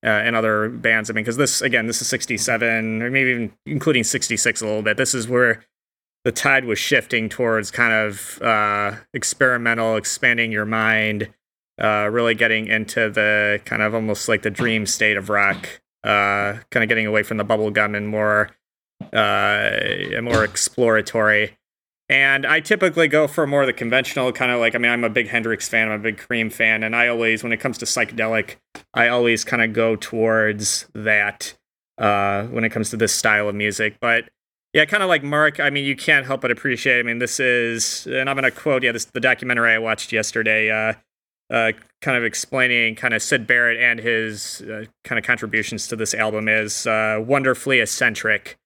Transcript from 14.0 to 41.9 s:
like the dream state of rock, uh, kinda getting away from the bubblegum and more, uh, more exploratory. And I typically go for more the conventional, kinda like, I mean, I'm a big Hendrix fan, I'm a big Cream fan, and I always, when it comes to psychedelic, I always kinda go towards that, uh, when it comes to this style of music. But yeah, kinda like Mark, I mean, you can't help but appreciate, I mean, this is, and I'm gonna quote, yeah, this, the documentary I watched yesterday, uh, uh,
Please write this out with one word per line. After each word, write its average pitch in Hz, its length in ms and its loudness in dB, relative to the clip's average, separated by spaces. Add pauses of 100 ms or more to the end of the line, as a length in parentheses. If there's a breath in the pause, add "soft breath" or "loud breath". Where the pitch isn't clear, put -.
like 107 140 2
the 107 100 -2
dream 110 340 0
state 107 300 2
of 101 140 -4
rock, 101 500 0 (240)
uh, 101 520 2 (140)
kinda 117 160 0
getting 110 220 0
away 107 160 0
from 113 140 -6
the 104 80 -2
bubblegum 104 500 0
and 104 140 -4
more, 107 420 0 (640)
uh, 104 1080 0
more 117 220 2
exploratory. 107 1120 2 (540)
And 139 360 2
I 151 140 2
typically 170 480 2
go 151 200 4
for 147 200 -2
more 143 180 2
the 127 80 0
conventional, 127 600 0
kinda 123 240 0
like, 117 180 2
I - 20 2
mean, 120 140 2
I'm 120 140 0
a 113 40 2
big 110 200 0
Hendrix 113 400 -2
fan, 110 180 0
I'm 107 140 -4
a - 20 -14
big 110 140 -4
Cream 113 320 -4
fan, 110 340 2
and 110 120 -4
I 120 120 2
always, 117 360 0
when 117 100 -2
it 110 80 -6
comes 117 180 -4
to 120 60 -8
psychedelic, 113 720 -2 (360)
I 120 140 4
always 120 360 4
kinda 117 260 0
go 113 260 2
towards 110 1000 0
that, 107 600 0 (440)
uh, 101 460 2
when 117 220 -4
it 110 40 0
comes 110 220 -4
to 117 60 -8
this 110 160 2
style 104 360 2
of 101 60 -6
music. 104 460 -2
But 117 240 0 (480)
yeah, 151 120 4
kinda 196 220 0
like 160 160 2
Mark, 147 360 0
I 143 100 2
mean, 143 160 -4
you 139 100 -2
can't 139 300 2
help 131 160 -4
but 120 100 0
appreciate, 123 480 0
I 120 40 0
mean, 117 160 -4
this 120 200 -4
is, 120 640 0
and 131 240 -2
I'm 139 60 -2
gonna 135 160 2
quote, 131 320 -2
yeah, 120 80 2
this, 117 140 -4
the - 160 -8
documentary 120 500 2
I 110 80 4
watched 110 320 -4
yesterday, 110 580 0
uh, 110 240 0 (560)
uh, 113 220 0 (300)